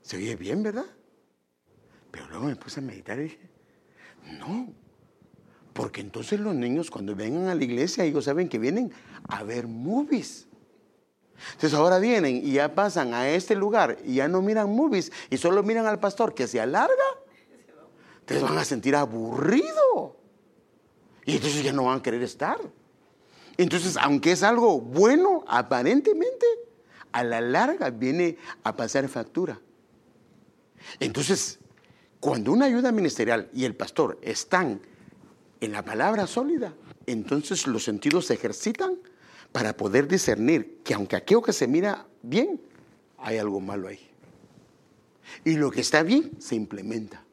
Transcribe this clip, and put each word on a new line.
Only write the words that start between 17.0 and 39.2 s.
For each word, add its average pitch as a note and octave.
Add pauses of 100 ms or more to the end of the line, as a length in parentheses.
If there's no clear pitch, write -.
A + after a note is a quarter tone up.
Entonces C3+
van D3+
a -
sentir C#3
aburrido D#3 (1080)
y D3+
entonces D3
ya C#3
no C3+
van B2+
a -
querer A#2+
estar. F3+ (1000)
Entonces, F3
aunque D3
es F3+
algo A3
bueno, B3
aparentemente, C#4+ (680)
a A#2+
la A#2
larga F3+
viene D3 (260)
a A2
pasar C3
factura. B2+ (1400)
Entonces, C#3 (600)
cuando B2+
una C4
ayuda B3
ministerial A#2+
y C3
el A2+
pastor A2+
están A#2 (840)
en G#2+
la G#2
palabra F#3
sólida, B3+ (320)
entonces C#3
los A2+
sentidos C#3+
se A#2+
ejercitan A3+ (540)